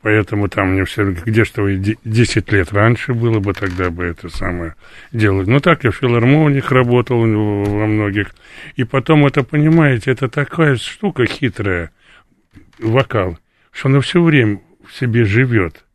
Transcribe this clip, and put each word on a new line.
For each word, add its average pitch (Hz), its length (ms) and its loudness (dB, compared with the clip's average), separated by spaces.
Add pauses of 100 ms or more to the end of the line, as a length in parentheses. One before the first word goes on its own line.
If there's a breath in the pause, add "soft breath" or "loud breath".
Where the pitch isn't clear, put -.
поэтому 107 460 0
там 95 240 -2
мне 95 120 0
все, 98 280 -4
где 107 320 0
что 101 240 -4
и 98 80 -2
де-, 101 280 -4
десять 110 460 0
лет 98 220 0
раньше 113 420 0
было 113 240 0
бы, 101 140 -4
тогда 90 380 -4
бы 87 140 -8
это 87 240 -8
самое 87 460 -8 (380 loud breath)
делать. 98 340 0
Но 127 140 4
так 165 240 0
я 117 60 2
в 95 60 -6
филармониях 135 760 2
работал 123 480 2
во 104 680 0
многих. 104 480 -2 (400 loud breath)
И 131 100 -4
потом 143 420 2
это, 135 180 0
понимаете, 147 680 2
это 127 180 -2
такая 147 480 0
штука 127 500 -4
хитрая, 95 640 -4 (920 soft breath)
вокал, 110 580 -2 (320)
что - 180 -4
она 139 120 4
все 170 220 0
время 123 380 4 (240)
в - 140 -20
себе 117 260 0
живет. 107 600 0 (100)